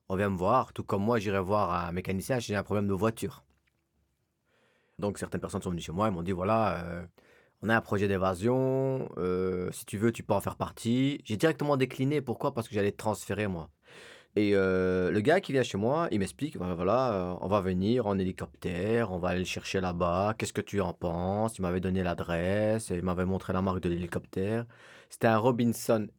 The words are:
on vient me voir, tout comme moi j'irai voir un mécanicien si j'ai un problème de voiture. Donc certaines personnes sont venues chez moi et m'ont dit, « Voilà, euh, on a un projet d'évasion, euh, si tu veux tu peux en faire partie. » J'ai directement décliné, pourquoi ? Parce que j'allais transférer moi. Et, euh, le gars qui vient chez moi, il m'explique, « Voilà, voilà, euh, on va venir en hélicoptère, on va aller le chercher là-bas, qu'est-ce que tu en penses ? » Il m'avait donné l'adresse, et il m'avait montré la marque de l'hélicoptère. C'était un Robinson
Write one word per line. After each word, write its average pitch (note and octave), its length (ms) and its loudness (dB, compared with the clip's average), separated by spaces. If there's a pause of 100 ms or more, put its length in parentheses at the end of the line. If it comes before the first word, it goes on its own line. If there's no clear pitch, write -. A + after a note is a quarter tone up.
on F#2+ 80 -2
vient G2+ 140 2
me F#2 80 -2
voir, A2 340 2
tout G2 120 -8
comme G2+ 180 0
moi A#2 160 2
j'irai G2 220 0
voir E3+ 320 2
un F2 200 -2
mécanicien F#2+ 460 -2
si A2+ 80 -6
j'ai G2+ 100 -2
un G2 60 0
problème G#2 240 0
de G2 80 0
voiture. G2+ 480 -2 (1600)
Donc G2+ 180 -2
certaines F2+ 220 -4
personnes F#2 220 -4
sont F#2+ 80 -4
venues E2 120 -2
chez D#2+ 100 -8
moi G2+ 160 0
et - 40 0
m'ont E2+ 100 -4
dit, « F#2+ 100 -2
Voilà, F#2 520 0
euh, F2 200 -8 (560)
on F#2+ 100 -6
a A#2 60 4
un A2+ 40 2
projet G2+ 260 0
d'évasion, B2+ 1120 0
euh, F2+ 560 -2
si - 120 -12
tu - 140 -8
veux A#2 140 2
tu - 100 -8
peux - 100 -2
en G2 80 2
faire F#2+ 140 -4
partie. » B2 680 -2
J'ai G#2+ 120 -4
directement D3+ 400 2
décliné, C3 440 0
pourquoi ? C3+ 340 -4
Parce A2+ 140 -4
que - 60 -8
j'allais G2+ 180 2
transférer G#2 560 -2
moi. E2 200 -6 (680)
Et, G#2 180 4
euh, F#2 560 4
le G#2 100 2
gars D#3 200 4
qui - 100 -8
vient C3 140 4
chez - 120 -6
moi, C#3 360 2
il G#2+ 80 2
m'explique, « A2+ 360 -4
Voilà, F2+ 180 -2
voilà, A2 380 2
euh, F2+ 280 -2
on F#2+ 80 -4
va G2+ 120 4
venir G2 460 2
en G2+ 100 2
hélicoptère, F#2 920 -2
on F#2 80 -2
va F2+ 120 0
aller F2+ 100 0
le F#2 40 0
chercher - 360 -4
là-bas, F2+ 580 0
qu'est-ce G2+ 140 -4
que G#2+ 80 -4
tu G2+ 200 -2
en F2 120 0
penses ? » F#2 680 -2
Il F#2+ 40 -4
m'avait F2+ 180 0
donné F#2 240 0
l'adresse, F#2 880 0
et - 20 -2
il F2 80 -2
m'avait F2+ 220 0
montré F#2 280 -2
la F#2 80 2
marque F#2+ 200 0
de F#2 80 -2
l'hélicoptère. F#2+ 760 -2 (460)
C'était - 160 -2
un A2 120 6
Robinson A#2 680 2 (120)